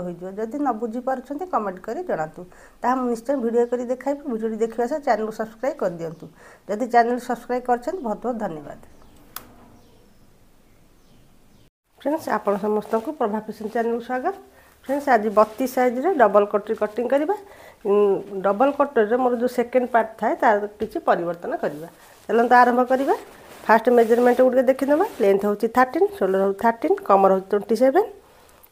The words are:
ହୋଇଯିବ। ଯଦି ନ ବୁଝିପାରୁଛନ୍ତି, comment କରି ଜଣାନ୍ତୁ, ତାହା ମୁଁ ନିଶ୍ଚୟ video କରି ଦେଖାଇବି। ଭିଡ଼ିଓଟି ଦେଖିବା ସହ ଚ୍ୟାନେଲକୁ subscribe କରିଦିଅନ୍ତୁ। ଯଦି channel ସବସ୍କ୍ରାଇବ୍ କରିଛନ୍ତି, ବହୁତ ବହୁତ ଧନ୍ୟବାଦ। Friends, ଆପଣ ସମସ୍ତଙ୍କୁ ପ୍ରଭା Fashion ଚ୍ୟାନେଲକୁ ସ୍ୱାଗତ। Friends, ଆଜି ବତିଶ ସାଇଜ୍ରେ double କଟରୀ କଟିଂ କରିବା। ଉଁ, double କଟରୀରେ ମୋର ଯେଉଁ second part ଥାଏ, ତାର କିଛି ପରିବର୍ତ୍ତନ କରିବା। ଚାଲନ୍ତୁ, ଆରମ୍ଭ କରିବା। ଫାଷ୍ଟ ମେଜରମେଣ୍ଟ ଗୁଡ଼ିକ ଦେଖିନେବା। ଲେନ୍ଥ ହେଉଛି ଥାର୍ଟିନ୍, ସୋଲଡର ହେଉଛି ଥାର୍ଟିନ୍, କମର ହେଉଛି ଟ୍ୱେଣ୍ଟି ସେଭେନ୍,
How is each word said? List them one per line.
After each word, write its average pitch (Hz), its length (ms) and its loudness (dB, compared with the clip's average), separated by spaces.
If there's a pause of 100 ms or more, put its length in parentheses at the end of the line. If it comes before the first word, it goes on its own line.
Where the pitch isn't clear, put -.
ହୋଇଯିବ। 180 320 -10
ଯଦି 220 240 -8
ନ 285 140 0
ବୁଝିପାରୁଛନ୍ତି, 247 760 -6
comment 214 320 -4
କରି 233 240 -10
ଜଣାନ୍ତୁ, 165 400 -6 (400)
ତାହା 240 120 0
ମୁଁ 254 160 -2
ନିଶ୍ଚୟ 240 260 -4
video 233 300 0
କରି 240 180 -4
ଦେଖାଇବି। 269 420 -6
ଭିଡ଼ିଓଟି 220 300 -4
ଦେଖିବା 226 300 -4
ସହ 294 120 -6
ଚ୍ୟାନେଲକୁ 220 340 -2
subscribe 240 460 -8
କରିଦିଅନ୍ତୁ। 165 480 -6 (420)
ଯଦି 208 180 -4
channel 233 320 2
ସବସ୍କ୍ରାଇବ୍ 247 460 -6
କରିଛନ୍ତି, 302 380 -2
ବହୁତ 214 160 -6
ବହୁତ 233 180 -6
ଧନ୍ୟବାଦ। 165 440 -10 (3250)
Friends, 311 300 -4
ଆପଣ 208 280 -2
ସମସ୍ତଙ୍କୁ 214 560 -4
ପ୍ରଭା 220 280 -2
Fashion 214 300 -12
ଚ୍ୟାନେଲକୁ 233 340 -4
ସ୍ୱାଗତ। 254 300 -4 (500)
Friends, 277 240 -4
ଆଜି 226 200 4
ବତିଶ 220 460 0
ସାଇଜ୍ରେ 254 400 0
double 208 300 4
କଟରୀ 208 300 -4
କଟିଂ 214 340 -4
କରିବା। 302 260 0 (500)
ଉଁ, 202 100 2 (480)
double 202 280 2
କଟରୀରେ 247 460 0
ମୋର 247 200 2
ଯେଉଁ 240 120 -2
second 247 420 0
part 220 180 2 (100)
ଥାଏ, 247 160 -2
ତାର 214 320 2 (140)
କିଛି - 180 -6
ପରିବର୍ତ୍ତନ 175 580 -2
କରିବା। 160 320 -8 (400)
ଚାଲନ୍ତୁ, 233 260 4
ଆରମ୍ଭ 247 300 6
କରିବା। 262 300 0 (540)
ଫାଷ୍ଟ 220 180 4 (120)
ମେଜରମେଣ୍ଟ 240 480 4
ଗୁଡ଼ିକ 254 240 4
ଦେଖିନେବା। 277 360 2 (160)
ଲେନ୍ଥ 196 260 4
ହେଉଛି 208 180 -2 (100)
ଥାର୍ଟିନ୍, 262 300 4 (120)
ସୋଲଡର 190 260 0
ହେଉଛି 196 200 -2
ଥାର୍ଟିନ୍, 294 320 2 (120)
କମର 196 260 6
ହେଉଛି 190 180 -2
ଟ୍ୱେଣ୍ଟି 208 300 0
ସେଭେନ୍, 285 260 4 (640)